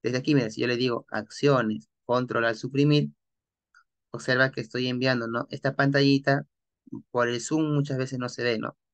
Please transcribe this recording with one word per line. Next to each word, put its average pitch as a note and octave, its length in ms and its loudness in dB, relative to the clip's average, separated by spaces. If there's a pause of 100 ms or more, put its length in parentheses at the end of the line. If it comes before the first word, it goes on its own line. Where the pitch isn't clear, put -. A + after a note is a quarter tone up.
desde B2 160 -2
aquí, D3 160 0
mira, A2+ 160 2
si A#2 100 -8
yo A#2+ 60 0
le A#2+ 100 0
digo A#2+ 340 -2
acciones, A2 800 0 (160)
control A#2+ 400 0
al A#2 120 0
suprimir, D3 540 2 (1000)
observa C3 400 0
que C3 100 -8
estoy B2 280 -4
enviando, B2 400 0
¿no? A#2+ 220 -4
Esta - 260 -4
pantallita, C#3 680 2 (640)
por A#2+ 180 0
el A#2+ 120 -4
zoom D#3 340 -2
muchas C#3+ 220 0
veces C3 220 -4
no B2 100 -4
se A#2+ 160 -8
ve, A#2 140 0
¿no? A2+ 180 -8 (180)